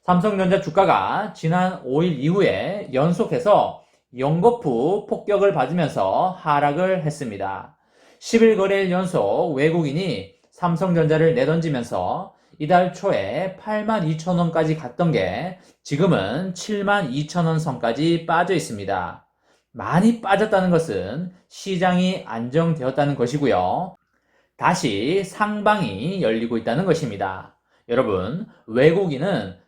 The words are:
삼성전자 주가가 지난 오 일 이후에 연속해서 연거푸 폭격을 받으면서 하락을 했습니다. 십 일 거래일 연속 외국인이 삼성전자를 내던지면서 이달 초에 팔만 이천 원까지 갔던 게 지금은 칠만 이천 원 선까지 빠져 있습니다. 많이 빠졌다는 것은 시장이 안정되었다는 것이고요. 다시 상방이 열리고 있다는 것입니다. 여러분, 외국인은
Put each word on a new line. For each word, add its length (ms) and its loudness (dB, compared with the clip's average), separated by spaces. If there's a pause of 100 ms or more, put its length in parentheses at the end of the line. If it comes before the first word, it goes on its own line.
삼성전자 580 2
주가가 720 2
지난 500 0
오 180 0
일 180 0
이후에 760 0
연속해서 880 2 (340)
연거푸 920 0
폭격을 460 0
받으면서 840 0
하락을 640 0
했습니다. 720 -8 (420)
십 220 2
일 140 8
거래일 340 2
연속 640 0
외국인이 800 -2 (180)
삼성전자를 840 2
내던지면서 960 -2 (240)
이달 360 2
초에 640 -2
팔만 500 -2
이천 320 -2
원까지 380 0
갔던 340 -2
게 480 -4 (240)
지금은 720 0
칠만 580 -2
이천 320 -2
원 140 0
선까지 640 -2
빠져 300 0
있습니다. 720 -6 (460)
많이 480 2
빠졌다는 500 2
것은 640 -2 (160)
시장이 760 0
안정되었다는 920 0
것이고요. 800 0 (600)
다시 680 0
상방이 1000 -2
열리고 340 0
있다는 280 -2
것입니다. 720 -4 (320)
여러분, 580 -2 (180)
외국인은 920 2 (100)